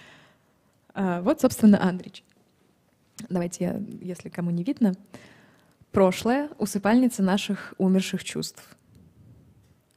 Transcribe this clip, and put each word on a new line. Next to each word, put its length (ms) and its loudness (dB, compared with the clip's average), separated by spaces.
А, 280 -2
вот, 180 0
собственно, 400 6
Андрич. 440 -4
Давайте 340 -4
я, 160 -4
если 140 -16
кому 220 -6
не 140 -4
видно. 300 0
Прошлое — 560 2
усыпальница 640 2
наших 560 -2
умерших 460 0
чувств. 520 -12